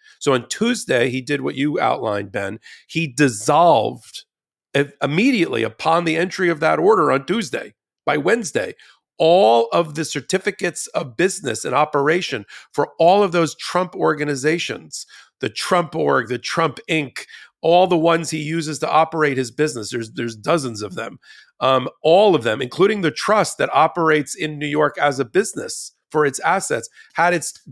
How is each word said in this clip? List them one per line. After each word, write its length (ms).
So 140
on 160
Tuesday, 600
he 120
did 200
what 140
you 240
outlined, 540
Ben. 260
He 200
dissolved 1200
i-, 160
immediately 640
upon 400
the 140
entry 320
of 100
that 180
order 340
on 140
Tuesday, 480
by 120
Wednesday, 580
all 540
of 220
the 100
certificates 840
of 280
business 480
and 120
operation 680
for 260
all 240
of 100
those 240
Trump 400
organizations, 1080
the 80
Trump 460
Org, 320
the 120
Trump 400
Inc, 360
all 240
the 120
ones 340
he 80
uses 400
to 100
operate 480
his 140
business. 400
There's, 220
there's 220
dozens 460
of 140
them. 240
Um, 280
all 320
of 80
them, 220
including 380
the 100
trust 480
that 120
operates 640
in 240
New 80
York 320
as 220
a 60
business 640
for 160
its 140
assets, 500
had 220
its 180